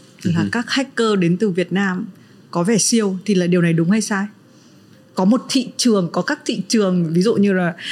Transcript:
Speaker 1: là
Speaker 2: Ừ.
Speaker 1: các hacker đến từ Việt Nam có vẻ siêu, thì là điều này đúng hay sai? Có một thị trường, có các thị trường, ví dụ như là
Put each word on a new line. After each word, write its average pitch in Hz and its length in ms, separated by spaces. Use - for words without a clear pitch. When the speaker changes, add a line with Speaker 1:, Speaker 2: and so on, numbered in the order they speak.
Speaker 1:
là 175 200
Speaker 2:
Ừ. 202 100
Speaker 1:
các 233 180
hacker 226 480
đến 175 180
từ 208 140
Việt 175 220
Nam 190 340
có 175 120
vẻ 208 160
siêu, 202 460
thì 208 100
là 180 120
điều 175 160
này 170 100
đúng 165 180
hay 214 100
sai? 202 260
Có 185 100
một 226 260
thị - 260
trường, 202 360
có 180 100
các 294 240
thị - 220
trường, 180 440
ví 175 100
dụ 220 120
như 202 180
là 175 220